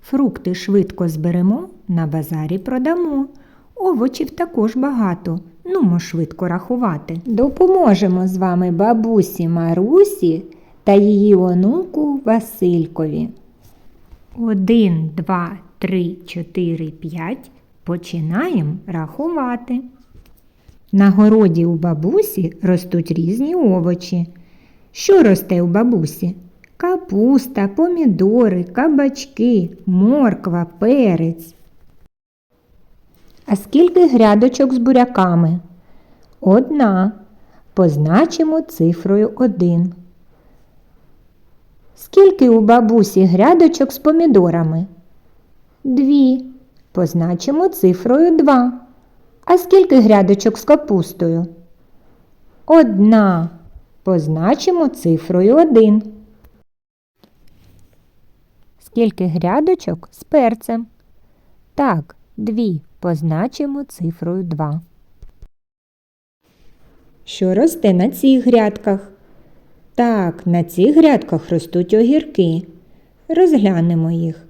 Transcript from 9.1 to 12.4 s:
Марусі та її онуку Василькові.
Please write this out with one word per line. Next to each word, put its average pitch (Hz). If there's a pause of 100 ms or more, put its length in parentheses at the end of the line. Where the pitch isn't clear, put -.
Марусі 180 (400)
та 202
її 202
онуку 269
Василькові. 170 (1080)